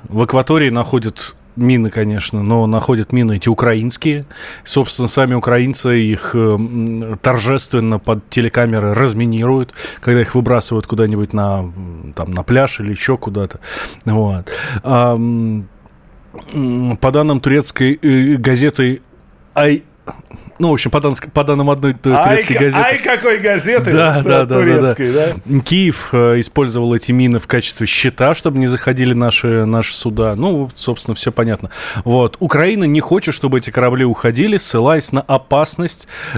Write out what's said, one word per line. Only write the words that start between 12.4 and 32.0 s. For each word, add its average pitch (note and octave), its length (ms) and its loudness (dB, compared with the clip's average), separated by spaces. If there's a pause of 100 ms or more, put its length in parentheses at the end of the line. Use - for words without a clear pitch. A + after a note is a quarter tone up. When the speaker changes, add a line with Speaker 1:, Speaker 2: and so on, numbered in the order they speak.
Speaker 1:
пляж C3 360 0
или G#2 120 -4
ещё A#2+ 260 -2
куда-то. G2+ 420 -6 (460)
Вот. G#2 440 0 (340)
А, B2 320 2
м, A2+ 520 -2 (880)
м, B2 420 -2
по C3 140 0
данным D3 300 2
турецкой, C3+ 600 0
э, C#3 360 4
газеты C3 640 0 (520)
"Ай", D3 300 2 (760)
ну, E3+ 100 2
в D3+ 40 4
общем, C3 180 -2
по - 80 2
дан-, C#3 160 0 (180)
по D3 100 2
данным C#3+ 280 0
одной C#3 220 0
т-, C3 180 0
Speaker 2:
Ай, C#3+ 120 4
Speaker 1:
турецкой G#3+ 300 2
Speaker 2:
ка-, - 120 2
Speaker 1:
газеты. D3+ 180 2
Speaker 2:
ай, C4 160 2
какой A#3 400 0
газеты? G3+ 520 0
Speaker 1:
Да, D#3 300 4
Speaker 2:
Да, - 0 -
Speaker 1:
да, - 0 -
да, C3+ 240 2
да, - 0 -
да. B2+ 140 2
Speaker 2:
турецкой, B2 520 2
да? C#3 500 0
Speaker 1:
Киев, F3 520 0
э, A#2+ 260 4
использовал A#2+ 540 0
эти A#2 180 0
мины B2 280 4
в - 80 -12
качестве A#2+ 400 -2
щита, C3+ 480 2
чтобы C#3 240 -2
не C3 80 2
заходили B2+ 480 0
наши, A#2 500 2
наши A2+ 300 0
суда. A2 400 -2
Ну, C#3+ 400 -2
собственно, A2+ 400 -4
всё - 160 -4
понятно. A2+ 400 -2 (340)